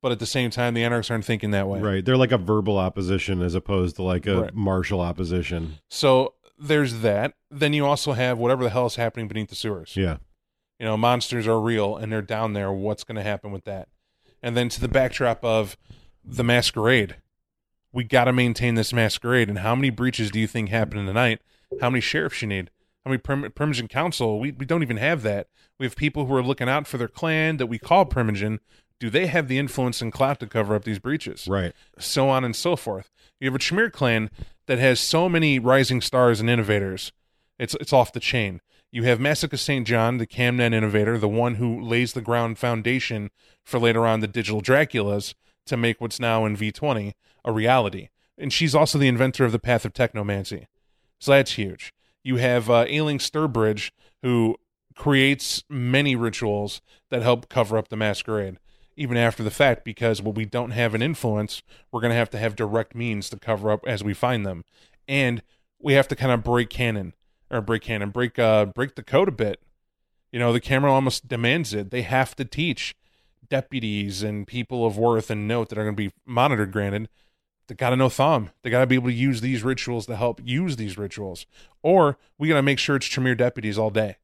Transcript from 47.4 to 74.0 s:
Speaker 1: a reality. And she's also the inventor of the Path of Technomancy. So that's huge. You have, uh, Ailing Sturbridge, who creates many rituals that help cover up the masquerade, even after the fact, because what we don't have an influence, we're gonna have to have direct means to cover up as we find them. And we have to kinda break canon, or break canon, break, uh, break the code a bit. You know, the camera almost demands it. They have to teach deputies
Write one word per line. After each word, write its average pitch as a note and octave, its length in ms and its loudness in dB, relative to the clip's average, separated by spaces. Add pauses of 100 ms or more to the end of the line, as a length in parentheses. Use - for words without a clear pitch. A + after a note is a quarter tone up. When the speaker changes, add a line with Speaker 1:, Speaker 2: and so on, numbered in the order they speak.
Speaker 1:
a A#2+ 60 -2
reality. A2 560 2 (300)
And C#3 160 -6
she's D#3+ 200 0
also D3+ 240 4
the C#3 120 6
inventor B2+ 340 2
of A#2+ 80 4
the A2 80 0
Path A#2 240 0
of - 100 -6
Technomancy. G2+ 720 -4 (520)
So - 120 0
that's C#3 220 4
huge. - 400 -8 (300)
You C3 140 -2
have, B2 320 2
uh, A#2 180 6
Ailing D3+ 300 -2
Sturbridge, A2+ 760 0 (300)
who A#2 340 2 (400)
creates C#3 760 2
many C3+ 460 0
rituals G#2 640 -2 (280)
that B2 120 -2
help A#2 280 2
cover A2+ 280 0
up G#2+ 120 -4
the G#2+ 80 -8
masquerade, G#2 600 -4 (360)
even B2 220 -2
after A#2 260 2
the G#2+ 80 -2
fact, C3 320 2
because A2+ 380 -2
what G2+ 140 -4
we A2 100 -4
don't A#2+ 260 -4
have A2+ 240 0
an A2 60 0
influence, A2 600 -2 (280)
we're B2 80 -4
gonna A#2 140 2
have A#2 160 2
to A#2+ 100 -10
have A2 160 -2
direct A2 400 -2
means A#2 340 -4
to G#2+ 100 -12
cover G#2+ 320 -2
up G#2 140 -2
as G#2 200 -4
we G#2 80 0
find A#2+ 320 0
them. F2+ 180 -8 (440)
And B2+ 340 0 (400)
we C#3+ 120 2
have C#3 160 6
to - 60 -2
kinda B2+ 220 2
break A#2+ 320 0
canon, G#2+ 440 -4 (380)
or B2 80 0
break A2 220 -2
canon, G#2 300 -4
break, A#2+ 280 -2
uh, A2 280 6
break B2 280 -6
the A#2+ 80 -16
code E3+ 240 2
a F#3 60 -2
bit. G#2 280 -4 (720)
You A#2+ 80 -6
know, A#2+ 140 4
the B2 80 2
camera C3+ 320 2
almost C3+ 340 0
demands A#2+ 460 0
it. G2+ 180 -4
They B2 120 -4
have B2+ 340 0
to - 80 -6
teach D3+ 500 -4 (540)
deputies G#2 720 -4